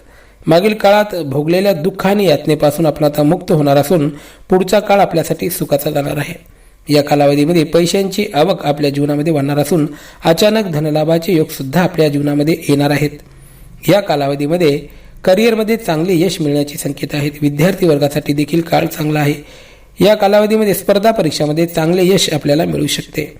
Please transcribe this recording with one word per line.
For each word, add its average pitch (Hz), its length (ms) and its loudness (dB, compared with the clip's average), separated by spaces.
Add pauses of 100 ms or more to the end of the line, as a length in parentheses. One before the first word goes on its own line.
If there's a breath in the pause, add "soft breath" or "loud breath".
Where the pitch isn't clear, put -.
(480 soft breath)
मागील 185 260 2
काळात 208 420 2
भोगलेल्या 165 580 0
दुःख 180 340 -4
आणि 202 180 2
यातनेपासून 151 600 0
आपण 151 180 -2
आता 147 200 0
मुक्त 175 280 0
होणार 143 260 2
असून 147 320 2 (400 loud breath)
पुढचा 185 300 2
काळ 202 200 2
आपल्यासाठी 165 500 -2
सुखाचा 151 420 -4
जाणार 147 260 -4
आहे. - 160 -8 (600 soft breath)
या 147 100 4
कालावधीमध्ये 147 600 2
पैशांची 190 680 0
आवक 170 320 0
आपल्या 147 240 -2
जीवनामध्ये 147 440 -2
वाढणार 143 240 -2
असून 151 300 0 (380 loud breath)
अचानक 208 460 2
धनलाभाचे 156 640 0
योगसुद्धा 156 480 -2
आपल्या 165 260 2
जीवनामध्ये 147 500 0 (120)
येणार 143 200 2
आहेत. 147 220 -2 (760 soft breath)
या 196 100 6
कालावधीमध्ये 147 1040 -2 (200)
करिअरमध्ये 220 540 2
चांगले 180 380 -2
यश 170 260 0
मिळण्याची 143 360 -2
संकेत - 360 -8
आहेत. 147 180 -4 (100)
विद्यार्थी 160 460 0
वर्गासाठी 147 460 0
देखील 151 280 -2
काळ 160 240 0
चांगला 151 340 -4
आहे. 147 140 0 (720 loud breath)
या 214 100 4
कालावधीमध्ये 208 580 2
स्पर्धा 202 380 2
परीक्षामध्ये 160 540 0
चांगले 170 400 0
यश 185 280 2
आपल्याला 151 320 0
मिळू 147 220 -2
शकते. - 520 -8